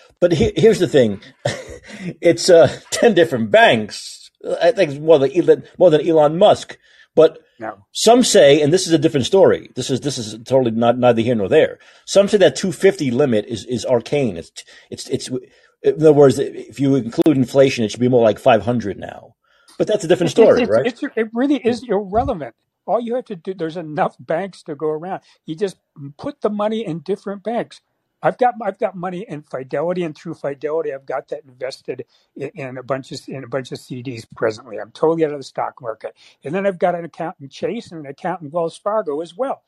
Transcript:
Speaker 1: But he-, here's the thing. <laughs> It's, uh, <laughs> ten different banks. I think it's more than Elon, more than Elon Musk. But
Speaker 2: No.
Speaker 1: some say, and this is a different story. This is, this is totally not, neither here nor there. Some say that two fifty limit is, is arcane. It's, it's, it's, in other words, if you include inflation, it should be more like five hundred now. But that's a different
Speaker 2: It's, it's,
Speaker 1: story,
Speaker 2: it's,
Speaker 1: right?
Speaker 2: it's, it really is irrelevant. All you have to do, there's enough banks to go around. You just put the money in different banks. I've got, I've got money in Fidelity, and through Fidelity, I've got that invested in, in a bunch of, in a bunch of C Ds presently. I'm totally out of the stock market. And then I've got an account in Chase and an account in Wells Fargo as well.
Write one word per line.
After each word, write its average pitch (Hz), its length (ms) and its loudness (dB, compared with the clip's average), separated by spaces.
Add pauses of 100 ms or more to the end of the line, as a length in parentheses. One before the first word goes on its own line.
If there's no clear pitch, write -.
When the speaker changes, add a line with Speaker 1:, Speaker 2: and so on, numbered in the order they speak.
(200)
Speaker 1:
But 175 120 2
he-, 143 240 0
here's 180 240 4
the 175 80 2
thing. 110 340 2 (240)
<laughs> - 40 0 (680)
It's, - 300 2
uh, 165 180 8 (160)
<laughs> - 60 -20
ten 233 240 2
different 127 360 0
banks. 139 800 0 (300)
I 170 120 4
think 175 180 0
it's 139 100 -10
more 156 180 6
than 135 160 0
Elon, 151 300 4 (140)
more 175 120 6
than 151 160 2
Elon 160 320 2
Musk. 185 380 2 (400)
But 160 240 4 (180)
Speaker 2:
No. 110 340 -14
Speaker 1:
some 240 300 4
say, 151 400 6
and 143 100 2
this 185 140 0
is 160 60 0
a 160 60 4
different 147 280 0
story. 147 480 2
This 127 160 -8
is, 131 100 -2
this 139 160 -6
is 107 180 -10 (100)
totally 127 260 0
not, 117 260 0
neither 120 260 2
here 120 120 -2
nor 98 140 -2
there. 135 320 0 (260)
Some 196 220 2
say 208 100 2
that 170 180 4
two 196 140 -4
fifty 175 400 0
limit 120 360 0
is, 110 180 -10
is 120 200 -6
arcane. 123 520 -2
It's, 82 160 -16 (380)
it's, - 180 -14
it's, 127 200 -6 (540)
in 160 180 0
other 156 120 6
words, 143 260 6
if - 400 -8
you 135 160 0
include 135 420 0
inflation, 131 480 2
it 104 60 -4
should - 100 -12
be 123 80 2
more 123 140 4
like 107 160 2
five 113 240 4
hundred 101 360 -4
now. - 360 -18 (420)
But 160 120 -2
that's 202 160 -2
a 160 40 -6
different 170 220 2
Speaker 2:
It's, - 80 0
it's, 226 80 8
Speaker 1:
story, 156 160 4
Speaker 2:
it's, 220 80 -2
Speaker 1:
right? - 160 2
Speaker 2:
it's, - 160 -6 (140)
it 220 160 -4
really 269 240 0
is 233 320 -4
irrelevant. 202 640 -4 (320)
All 202 140 -2
you 233 160 -6
have 254 100 -8
to 208 100 -12
do, 190 180 -10
there's 165 220 -8
enough 160 440 -6
banks 175 440 -8
to 156 120 -12
go 151 120 -6
around. 156 340 -8 (240)
You 160 100 -10
just 185 200 -6 (400)
put - 240 -12
the 220 100 0
money 214 360 -4
in 165 140 -8
different 196 420 -8
banks. 220 380 -6 (420)
I've 170 140 -2
got, 247 260 0
I've 196 160 -6
got 196 160 -4
money 180 320 -8
in 156 140 -12
Fidelity, 151 640 -6
and 156 120 -8
through 160 200 -14
Fidelity, 147 580 -6
I've 135 140 -14
got 135 220 -8
that 147 180 -12
invested 131 580 -12 (320)
in, 147 140 -10
in 131 260 -14
a 127 60 -14
bunch 131 300 -8
of, 135 160 -14
in 135 160 -12
a 120 40 -18
bunch 135 240 -8
of 135 60 -12
C 127 240 -14
Ds 120 240 -12 (100)
presently. 110 420 -6
I'm 107 120 -14
totally 160 340 -2
out 147 80 -4
of 147 60 -12
the 131 60 -16
stock - 360 -10
market. 110 340 -12 (300)
And 143 100 -8
then 196 120 -4
I've 185 120 -2
got 180 160 0
an 170 120 -10
account 165 340 -12
in 139 80 -18
Chase 190 440 -10
and 160 120 -16
an 135 60 -14
account 175 320 -8
in 139 80 -14
Wells 165 260 -4
Fargo 185 460 -4
as 170 120 -14
well. 254 340 -6